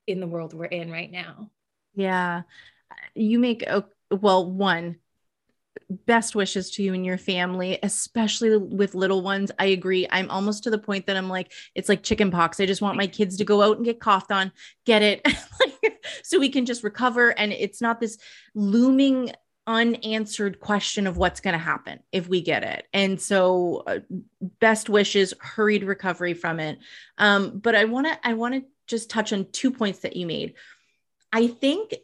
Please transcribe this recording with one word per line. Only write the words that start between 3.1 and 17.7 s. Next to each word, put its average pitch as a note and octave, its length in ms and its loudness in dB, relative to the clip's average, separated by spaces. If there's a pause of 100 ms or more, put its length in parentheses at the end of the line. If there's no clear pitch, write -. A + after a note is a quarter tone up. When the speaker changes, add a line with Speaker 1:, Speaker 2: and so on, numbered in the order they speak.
Speaker 2:
You A3+ 240 2
make A#3+ 240 2
a, G3+ 240 -2 (240)
well, F#3+ 400 4
one, F3 460 -2 (920)
best A#3 460 0
wishes F#3+ 380 -2
to G3+ 100 -4
you F#3+ 120 0
and F#3 120 -4
your F#3 120 -2
family, F3+ 640 -2
especially A3 720 0
with G3 380 0
little F#3+ 280 2
ones. G3 360 -2
I F#3+ 80 2
agree. F#3 440 2
I'm F#3+ 200 0
almost G#3 340 -4
to A#3+ 60 -2
the G#3+ 80 2
point G3 280 -6
that G3 100 -2
I'm F#3 120 -4
like, F#3 240 -6 (220)
it's - 140 -2
like G3+ 140 4
chicken G#3 280 2
pox. E3+ 300 0
I G3 60 2
just F#3+ 160 -2
want G3+ 140 0
my A#3+ 100 0
kids F#3+ 300 -2
to G3+ 80 -2
go G#3 180 4
out G#3+ 140 6
and A#3 80 -4
get A#3 160 -2
coughed G3 320 0
on, F#3+ 200 0 (320)
get G#3+ 180 6
it, G#3 240 2 (480)
<laughs> - 480 -4
so - 180 0
we C#4 80 4
can C4+ 180 0
just A#3+ 160 -4
recover. A#3 560 2
And G#3 140 0
it's - 280 -4